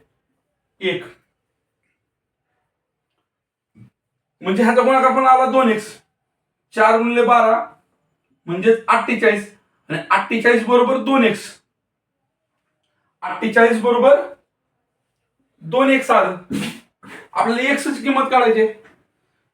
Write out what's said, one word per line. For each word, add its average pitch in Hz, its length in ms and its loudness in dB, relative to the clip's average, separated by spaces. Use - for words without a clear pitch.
एक. - 220 -6
म्हणजे 196 220 -2
ह्याचा 233 180 2
गुणाकार 262 300 2
पण 262 160 0
आला 262 200 4
दोन 254 220 0
एक्स. 208 180 -4
चार 220 240 2
गुणिले 233 260 0
बारा 226 400 2
म्हणजेच 202 400 0
अठ्ठेचाळीस, 220 600 -2
आणि 160 100 -6
अठ्ठेचाळीस 226 560 0
बरोबर 240 340 2
दोन 262 240 0
एक्स. - 220 -2
अठ्ठेचाळीस 226 580 0
बरोबर 240 380 4
दोन 254 280 -2
एक्स 269 220 0
आलं. 185 240 2
आपल्याला 233 320 -4
एक्स 285 220 -2
ची 269 180 -6
किंमत 269 280 -2
काढायची 226 300 2
आहे. 214 120 -2